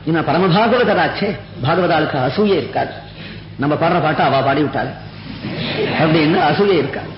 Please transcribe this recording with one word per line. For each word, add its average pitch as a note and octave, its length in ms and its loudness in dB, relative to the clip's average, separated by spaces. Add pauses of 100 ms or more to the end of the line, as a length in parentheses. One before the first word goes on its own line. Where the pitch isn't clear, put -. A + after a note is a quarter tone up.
இவன் D#3 240 0
பரமபாகவதராச்சே, G3 1000 2 (340)
பாகவதாளுக்கு D#3+ 580 0
அசூயை F#3+ 420 2
இருக்காது. - 300 -4 (680)
நம்ம D3 160 0
பாடுற E3+ 280 2
பாட்டை D3+ 220 2
அவ C3+ 160 4
பாடி C3+ 200 2
விட்டாள் B2+ 300 -2 (1080)
அப்படின்னு D#3+ 400 4 (100)
அசூயை G3 320 2
இருக்காது - 380 -6